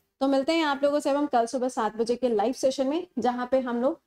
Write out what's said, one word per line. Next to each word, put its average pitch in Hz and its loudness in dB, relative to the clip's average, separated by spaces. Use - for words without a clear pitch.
तो 269 2
मिलते 277 2
हैं 330 2
आप 277 -2
लोगों 285 2
से 285 0
अब 277 2
हम 294 0
कल 233 2
सुबह 254 -2
सात 220 -4
बजे 233 0
के 247 0
लाइव 226 0
सेशन 262 0
में, 330 -2
जहाँ 247 -2
पे 262 2
हम 240 -2
लोग 302 0